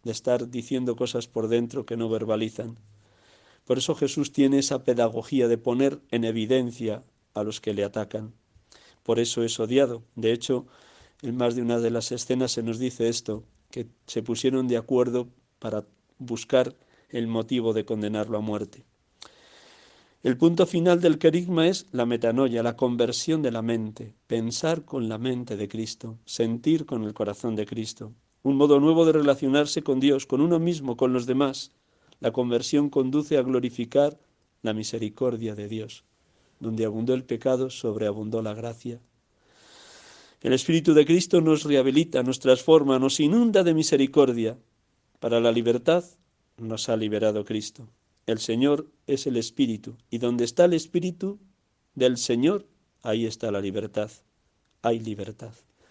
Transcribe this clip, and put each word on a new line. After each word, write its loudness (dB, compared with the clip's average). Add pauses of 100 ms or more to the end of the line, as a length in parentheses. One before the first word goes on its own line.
de -6
estar -2
diciendo -4
cosas -4
por -6
dentro -2
que -8
no -4
verbalizan. -4 (880)
Por 0
eso -2
Jesús -2
tiene 4
esa -2
pedagogía 0
de 2
poner 0 (100)
en 0
evidencia -2 (320)
a -4
los -6
que -4
le -2
atacan. -8 (680)
Por 0
eso -2
es -4
odiado. 0 (140)
De 0
hecho, -4 (560)
en -6
más 0
de -4
una 0
de 0
las -6
escenas -2
se -4
nos -4
dice -2
esto, -6 (260)
que -10 (200)
se -6
pusieron 0
de 0
acuerdo 0 (300)
para -6 (340)
buscar 0 (360)
el -4
motivo -2
de 0
condenarlo -4
a -2
muerte. -6 (1400)
El 0
punto 4
final 2
del 2
querigma 2
es -2
la -2
metanoia, 0
la -2
conversión 0
de 0
la -4
mente, -6 (120)
pensar -2
con -6
la -6
mente -4
de -4
Cristo, -10
sentir 0
con -6
el -6
corazón -4
de -4
Cristo, -10 (300)
un 0
modo 8
nuevo 6
de 6
relacionarse 2
con 0
Dios, 4
con 0
uno 2
mismo, -2
con 2
los 0
demás. -2 (480)
La 0
conversión 0
conduce 0
a 2
glorificar 0 (420)
la -2
misericordia -4
de -10
Dios. -12 (540)
Donde -4
abundó 0
el -4
pecado, -2
sobreabundó -4
la -6
gracia. -12 (1400)
El 2
Espíritu 2
de 8
Cristo 4
nos 2
rehabilita, 2
nos -2
transforma, 6
nos 2
inunda 4
de 4
misericordia. 2 (600)
Para 2
la 4
libertad 2 (540)
nos -8
ha 2
liberado 0
Cristo. -8 (380)
El -2
Señor 0 (200)
es -2
el -2
Espíritu, -4 (140)
y -6
donde 0
está 4
el 4
Espíritu -4 (560)
del 2
Señor, 0 (360)
ahí -2
está -6
la -4
libertad. -6 (720)
Hay 0
libertad. -12 (380)